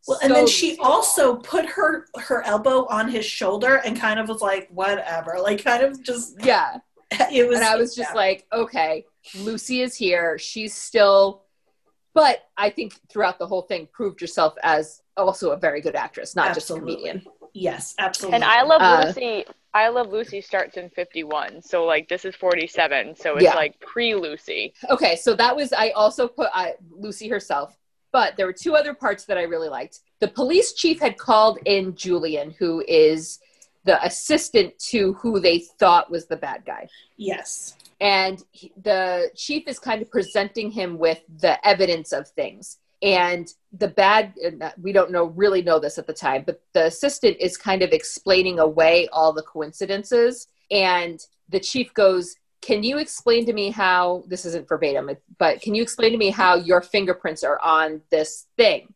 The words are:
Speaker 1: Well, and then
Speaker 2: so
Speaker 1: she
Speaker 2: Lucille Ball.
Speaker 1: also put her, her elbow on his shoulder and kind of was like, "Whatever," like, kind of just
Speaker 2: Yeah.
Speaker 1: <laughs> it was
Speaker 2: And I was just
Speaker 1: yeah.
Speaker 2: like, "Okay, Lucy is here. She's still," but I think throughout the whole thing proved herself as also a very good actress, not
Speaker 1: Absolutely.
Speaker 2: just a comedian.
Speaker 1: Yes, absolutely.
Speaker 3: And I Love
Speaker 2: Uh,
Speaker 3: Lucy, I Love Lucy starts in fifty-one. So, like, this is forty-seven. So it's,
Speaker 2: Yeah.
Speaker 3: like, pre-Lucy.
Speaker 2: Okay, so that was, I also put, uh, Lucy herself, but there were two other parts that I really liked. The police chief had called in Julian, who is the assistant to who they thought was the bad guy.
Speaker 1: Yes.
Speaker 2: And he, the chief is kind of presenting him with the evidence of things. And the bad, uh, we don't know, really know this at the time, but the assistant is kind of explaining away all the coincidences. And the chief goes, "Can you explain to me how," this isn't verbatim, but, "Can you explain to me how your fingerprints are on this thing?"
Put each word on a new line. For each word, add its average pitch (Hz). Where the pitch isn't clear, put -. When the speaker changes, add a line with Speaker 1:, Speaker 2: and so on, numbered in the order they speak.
Speaker 1:
Well, 269
and 269
then 247
Speaker 2:
so 226
Speaker 1:
she 330
Speaker 2:
Lucille 311
Ball. 262
Speaker 1:
also 285
put 320
her, 320
her 240
elbow 254
on 226
his 226
shoulder 233
and 220
kind 214
of 220
was 214
like, 196
"Whatever," 175
like, 208
kind 240
of 277
just 240
Speaker 2:
Yeah. 202
Speaker 1:
<laughs> -
it 240
was 240
Speaker 2:
And 226
I 220
was 233
just 247
Speaker 1:
yeah. 233
Speaker 2:
like, 190
"Okay, 165
Lucy 226
is 240
here. 170
She's 220
still," 196
but 302
I 208
think 220
throughout 190
the 170
whole 185
thing 170
proved 202
herself 165
as 156
also 190
a 143
very 151
good 151
actress, -
not 175
Speaker 1:
Absolutely. 160
Speaker 2:
just -
a -
comedian. 185
Speaker 1:
Yes, 175
absolutely. 190
Speaker 3:
And 240
I 233
Love 311
Speaker 2:
Uh, 165
Speaker 3:
Lucy, 226
I 220
Love 240
Lucy 214
starts -
in 180
fifty-one. 156
So, 170
like, 156
this 180
is 190
forty-seven. 160
So 156
it's, 156
Speaker 2:
Yeah. 156
Speaker 3:
like, 156
pre-Lucy. 196
Speaker 2:
Okay, 254
so 226
that 240
was, 285
I 220
also 214
put, 240
uh, 180
Lucy 208
herself, 170
but 233
there 190
were 185
two 302
other 294
parts 202
that 196
I 175
really 165
liked. 135
The 208
police 294
chief 330
had 254
called 220
in 190
Julian, 160
who 165
is 160
the 175
assistant 196
to 196
who 220
they 170
thought 175
was 165
the 160
bad -
guy. -
Speaker 1:
Yes. -
Speaker 2:
And 190
he, -
the 185
chief 294
is 262
kind 220
of -
presenting 208
him 185
with 160
the -
evidence 180
of 147
things. -
And 175
the 196
bad, 202
uh, 160
we 185
don't 185
know, 175
really 185
know 165
this -
at 165
the 160
time, 139
but -
the 165
assistant 196
is 180
kind 190
of 175
explaining 185
away 160
all 160
the 156
coincidences. 202
And 175
the 190
chief 247
goes, 185
"Can 208
you 262
explain 233
to 233
me 208
how," 180
this 180
isn't 165
verbatim, 143
but, 165
"Can 208
you 226
explain 226
to 233
me 202
how 185
your 175
fingerprints 180
are 143
on 156
this 156
thing?" 196